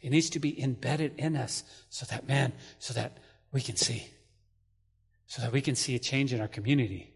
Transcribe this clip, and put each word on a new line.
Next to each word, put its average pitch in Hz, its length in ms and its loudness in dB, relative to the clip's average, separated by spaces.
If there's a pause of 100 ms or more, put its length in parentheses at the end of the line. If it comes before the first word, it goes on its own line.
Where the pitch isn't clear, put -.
It - 80 -8
needs 160 220 4
to 165 80 -2
be 147 200 0
embedded 135 600 0
in 156 180 2
us - 280 -4 (260)
so - 160 -10
that, - 200 -8
man, 135 280 2 (240)
so - 160 -8
that 117 240 -4 (340)
we 135 80 2
can 113 160 -4
see. - 300 0 (1200)
So - 160 -6
that 117 100 0
we 135 80 4
can 131 140 2
see 127 220 0
a - 20 2
change 135 340 2
in 117 80 0
our 107 80 -2
community. 107 680 0